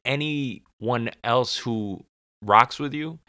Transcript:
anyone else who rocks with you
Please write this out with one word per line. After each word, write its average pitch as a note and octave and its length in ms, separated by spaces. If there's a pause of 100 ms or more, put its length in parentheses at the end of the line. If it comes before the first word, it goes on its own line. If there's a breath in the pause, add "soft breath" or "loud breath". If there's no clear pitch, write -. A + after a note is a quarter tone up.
anyone B2+ 1040 (140)
else A#2+ 340
who G#2+ 460 (400)
rocks G#2+ 340
with C#3+ 140
you D#3 260 (100)